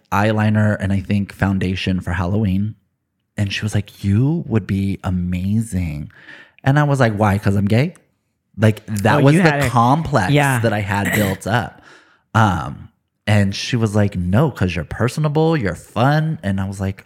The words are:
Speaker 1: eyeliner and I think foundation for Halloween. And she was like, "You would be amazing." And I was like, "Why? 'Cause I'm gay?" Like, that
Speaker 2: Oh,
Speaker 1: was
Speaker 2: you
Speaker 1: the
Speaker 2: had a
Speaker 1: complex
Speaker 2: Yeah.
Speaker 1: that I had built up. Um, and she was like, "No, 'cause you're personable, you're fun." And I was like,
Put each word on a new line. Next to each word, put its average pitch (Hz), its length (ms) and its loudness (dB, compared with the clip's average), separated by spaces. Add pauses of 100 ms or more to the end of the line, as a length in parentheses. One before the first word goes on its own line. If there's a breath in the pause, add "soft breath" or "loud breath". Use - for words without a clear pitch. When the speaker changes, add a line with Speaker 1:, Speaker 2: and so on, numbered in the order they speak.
(120)
Speaker 1:
eyeliner 107 680 2
and 98 140 -2
I 98 80 2
think 98 320 -2
foundation 95 680 -2
for 90 120 -6
Halloween. 98 640 -2 (600)
And 101 160 -2
she - 100 -6
was 104 120 -6
like, - 300 -4
"You 131 420 2
would 110 180 0
be 98 380 -2
amazing." 90 1080 -2 (500 loud breath)
And 135 160 2
I 151 60 4
was 139 160 0
like, 113 160 4
"Why? 101 200 2
'Cause 98 200 0
I'm 101 100 0
gay?" 120 280 2 (640)
Like, 107 300 0
that 107 320 0
Speaker 2:
Oh, - 60 4
Speaker 1:
was 143 100 6
Speaker 2:
you 190 80 4
Speaker 1:
the 160 80 6
Speaker 2:
had 143 140 0
a 127 40 0
Speaker 1:
complex 127 640 2
Speaker 2:
Yeah. 139 280 2
Speaker 1:
that 110 120 0
I 104 80 -2
had 98 320 -2
built 98 360 -2
up. 104 340 -4 (500 loud breath)
Um, 87 580 0 (360)
and 104 300 2
she - 180 -6
was 110 220 0
like, 101 200 0
"No, 92 360 2
'cause 90 240 -2
you're 80 80 -6
personable, 156 720 -2
you're 95 180 -4
fun." 151 720 -2
And 98 160 -2
I 95 80 -2
was 98 120 -10
like, 98 260 -6